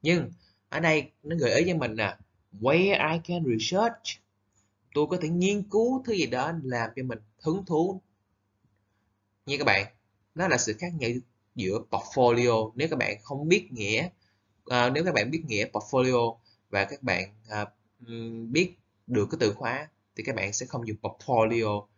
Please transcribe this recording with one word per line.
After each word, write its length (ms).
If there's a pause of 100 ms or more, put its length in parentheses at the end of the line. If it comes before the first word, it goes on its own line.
Nhưng 280 (380)
ở 120
đây 300 (120)
nó 140
gợi 180
ý 140
cho 80
mình 200
nè, 200 (440)
where 520
I 120
can 200 (140)
research. 640 (720)
Tôi 160
có 120
thể 60
nghiên 340
cứu 440
thứ 60
gì 140
đó 260 (120)
làm 320
cho 60
mình 160 (220)
hứng 260
thú. 360 (1400)
Như 120
các 60
bạn, 220 (480)
đó 140
là 100
sự 200
khác 160
nhau 160 (440)
giữa 240 (120)
portfolio. 840
Nếu 140
các 100
bạn 240
không 260
biết 240
nghĩa, 360 (580)
à, 240
nếu 140
các 100
bạn 160
biết 160
nghĩa 260
portfolio 640 (320)
và 140
các 180
bạn, 320 (140)
à, 180 (400)
ừm, 460
biết 220 (320)
được 240
cái 100
từ 120
khóa 360 (280)
thì 80
các 100
bạn 180
sẽ 140
không 220
dùng 140
portfolio. 840 (120)